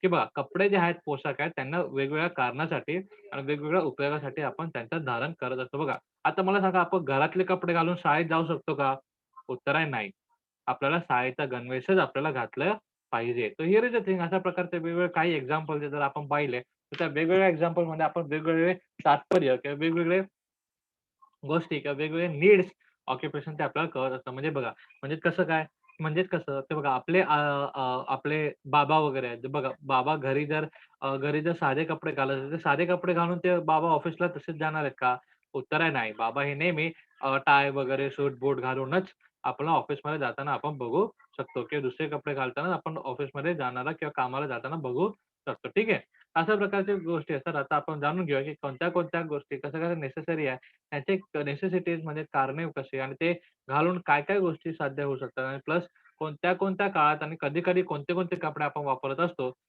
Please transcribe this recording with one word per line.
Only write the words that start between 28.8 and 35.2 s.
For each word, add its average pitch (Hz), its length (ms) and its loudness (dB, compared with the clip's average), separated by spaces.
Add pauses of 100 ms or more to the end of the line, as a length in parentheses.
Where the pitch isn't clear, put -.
वगैरे 135 280 0
आहेत. 120 120 -6 (120)
बघा, 135 180 -2 (140)
बाबा 135 340 2
घरी 139 300 0
जर, 156 200 -2 (340)
अ, 135 160 -4
घरी 143 240 -2
जर 160 120 0
साधे 160 320 0
कपडे 160 280 -4
घालत 139 200 0
असतील, 135 200 -4
तर 165 40 -4
साधे 165 300 2
कपडे 180 280 0
घालून 175 240 2
ते 180 200 4
बाबा 160 300 2
ऑफिसला 165 380 0
तसेच 170 300 -6
जाणार 156 260 -2
आहेत 139 160 -2
का? 123 180 2 (360)